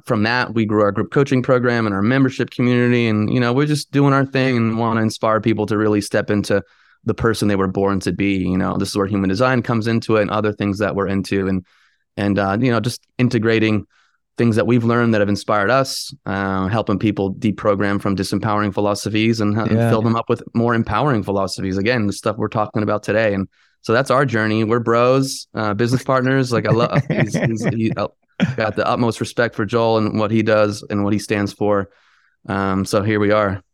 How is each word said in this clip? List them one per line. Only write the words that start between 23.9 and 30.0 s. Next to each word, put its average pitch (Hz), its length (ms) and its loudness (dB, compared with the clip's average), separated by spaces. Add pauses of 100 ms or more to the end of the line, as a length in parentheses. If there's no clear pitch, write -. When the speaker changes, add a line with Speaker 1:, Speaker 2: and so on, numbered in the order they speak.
Speaker 1:
that's 135 160 2
our 131 160 4
journey. 110 380 0
We're 110 160 0
bros, 123 720 2
uh, 107 220 -2
business 120 280 0
partners. 131 480 0
Like, 110 140 0
I 107 60 2
love, 117 340 2
Speaker 2:
<laughs> - 40 -20
Speaker 1:
he's, 135 260 0
he's, 117 300 -2
he, 113 300 0
uh, 101 120 -4 (480)
got 107 200 -2
the 104 120 0
utmost 117 320 0
respect 117 340 -2
for 107 120 -4
Joel 113 320 2
and 107 200 0